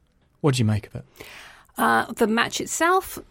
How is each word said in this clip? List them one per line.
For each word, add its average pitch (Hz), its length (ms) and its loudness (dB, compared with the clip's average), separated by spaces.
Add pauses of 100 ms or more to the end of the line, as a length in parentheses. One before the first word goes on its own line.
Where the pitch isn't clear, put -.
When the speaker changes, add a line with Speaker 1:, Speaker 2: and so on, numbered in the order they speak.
(420)
Speaker 1:
What 139 140 2
do 123 40 -2
you 113 60 4
make 107 220 0
of - 80 -14
it? 123 100 -12 (720)
Speaker 2:
Uh, 233 340 2
the 226 160 2
match 233 320 0
itself, - 580 0 (140)